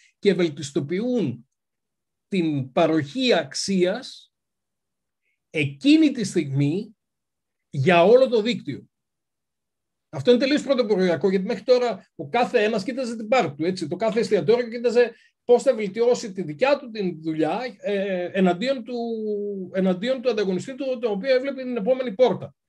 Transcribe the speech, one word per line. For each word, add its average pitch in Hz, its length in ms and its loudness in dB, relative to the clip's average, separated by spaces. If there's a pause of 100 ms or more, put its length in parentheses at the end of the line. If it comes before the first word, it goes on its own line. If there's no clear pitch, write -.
(200)
και 190 140 2
βελτιστοποιούν 170 1120 -4 (800)
την 151 440 -2
παροχή 165 600 0
αξίας 185 1000 -4 (1160)
εκείνη 269 600 4
τη 233 120 -4
στιγμή 151 720 -2 (720)
για 170 340 4
όλο 247 240 8
το 226 140 2
δίκτυο. 202 440 -6 (1200)
Αυτό 143 220 0
είναι 240 80 6
τελείως 269 240 0
πρωτοποριακό, 202 640 2
γιατί 190 160 0
μέχρι 233 180 -6
τώρα 247 520 0
ο 151 140 -12
κάθε 240 340 2
ένας 214 200 0
κοίταζε 240 320 -6
την 220 120 -12
πάρτη 214 280 0
του, 156 100 -4
έτσι. 180 220 -4
Το 143 80 -4
κάθε 214 240 -2
εστιατόριο 220 500 2
κοίταζε 233 440 0 (300)
πώς 240 200 4
θα 262 120 4
βελτιώσει 226 560 0
τη 190 100 -8
δικιά 180 360 0
του 254 120 -14
την 185 320 -6
δουλειά, 160 380 -2 (200)
ε, 190 520 -4
εναντίον 190 520 0
του, 247 120 -10 (800)
εναντίον 190 480 0
του 254 80 0
ανταγωνιστή 202 460 -2
του, 254 240 -4
τον 226 120 -2
οποίο 254 240 0
έβλεπε 262 280 -2
την 247 140 -6
επόμενη 247 360 -2
πόρτα. 175 420 0 (140)